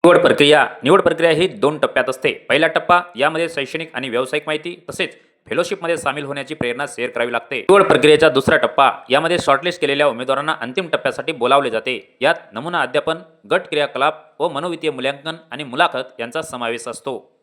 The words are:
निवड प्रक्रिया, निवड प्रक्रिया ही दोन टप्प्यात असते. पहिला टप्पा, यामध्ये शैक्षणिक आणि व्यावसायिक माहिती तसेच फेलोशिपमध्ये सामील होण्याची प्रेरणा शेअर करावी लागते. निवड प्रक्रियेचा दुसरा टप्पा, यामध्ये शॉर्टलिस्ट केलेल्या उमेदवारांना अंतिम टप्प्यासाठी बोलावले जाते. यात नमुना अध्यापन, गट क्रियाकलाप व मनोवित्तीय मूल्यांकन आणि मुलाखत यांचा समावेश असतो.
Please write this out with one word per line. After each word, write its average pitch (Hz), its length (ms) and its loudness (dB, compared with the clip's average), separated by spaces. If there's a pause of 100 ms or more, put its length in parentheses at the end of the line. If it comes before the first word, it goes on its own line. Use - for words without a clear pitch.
निवड 175 140 8
प्रक्रिया, 147 480 6 (160)
निवड 165 180 4
प्रक्रिया 165 320 2
ही 170 160 2
दोन 139 300 -2
टप्प्यात 131 320 0
असते. 127 220 -2
पहिला 147 340 0
टप्पा, 175 340 2 (160)
यामध्ये 160 320 0
शैक्षणिक 160 460 -8
आणि 131 140 -6
व्यावसायिक 131 380 -2
माहिती 156 440 -8
तसेच - 260 -6 (320)
फेलोशिपमध्ये 170 480 -4
सामील 139 280 -6
होण्याची 139 300 -10
प्रेरणा 123 340 -4
शेअर 120 220 -6
करावी 120 220 -4
लागते. 117 280 -6
निवड 196 220 6
प्रक्रियेचा 151 460 6
दुसरा 147 280 2
टप्पा, 117 340 2 (200)
यामध्ये 165 280 0
शॉर्टलिस्ट 156 420 -2
केलेल्या 139 260 0
उमेदवारांना 135 540 -2
अंतिम 131 260 -6
टप्प्यासाठी 143 460 -4
बोलावले 131 380 2
जाते. 113 500 -6
यात 147 140 2 (180)
नमुना 156 280 -6
अध्यापन, 143 340 -2 (360)
गट 175 100 2
क्रियाकलाप 147 840 -4
व 175 60 -2
मनोवित्तीय 165 420 -6
मूल्यांकन 139 440 -6 (160)
आणि 147 140 -10
मुलाखत 135 560 -4
यांचा 123 220 -6
समावेश 120 460 -6
असतो. - 440 -10 (100)